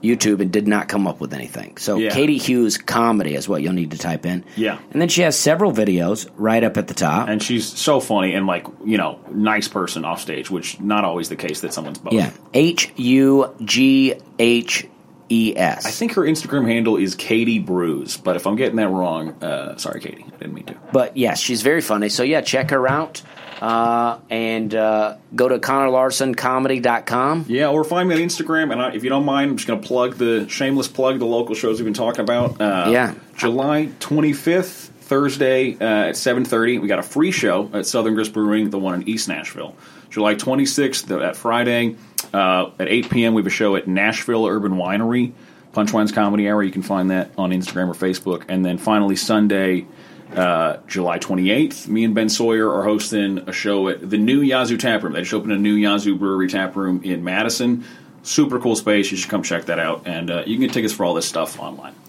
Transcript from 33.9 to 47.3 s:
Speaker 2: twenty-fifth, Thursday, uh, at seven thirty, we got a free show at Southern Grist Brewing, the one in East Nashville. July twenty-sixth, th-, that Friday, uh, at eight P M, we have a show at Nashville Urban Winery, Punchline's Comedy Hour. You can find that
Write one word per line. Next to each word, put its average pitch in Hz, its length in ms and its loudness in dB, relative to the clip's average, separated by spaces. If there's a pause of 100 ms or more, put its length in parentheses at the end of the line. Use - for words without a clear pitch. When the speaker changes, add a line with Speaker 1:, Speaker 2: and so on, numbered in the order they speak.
Speaker 2:
twenty-fifth, 156 880 0 (100)
Thursday, 135 800 2
uh, 107 300 2
at - 80 -4
seven 127 260 0
thirty, 117 340 2
we 101 120 -2
got 95 100 2
a 95 40 -4
free 175 280 0
show 104 420 0
at 101 120 -2
Southern 110 300 0
Grist 107 180 -2
Brewing, 107 360 0
the 98 100 -4
one 95 220 -2
in - 60 -6
East 110 220 -4
Nashville. 76 460 -10 (340)
July 107 240 2
twenty-sixth, 135 760 0
th-, 85 140 -2
that 85 160 -4
Friday, 120 580 0 (380)
uh, 92 320 2 (140)
at 87 100 -2
eight 120 200 2
P 120 140 2
M, 113 100 4
we 110 80 4
have 95 60 0
a 95 40 -2
show 101 260 2
at - 100 -4
Nashville 110 580 0
Urban 101 280 0
Winery, 113 580 0 (420)
Punchline's 107 380 2
Comedy 104 380 2
Hour. 104 140 2
You 95 80 -2
can 95 100 -4
find 92 300 0
that 92 260 -2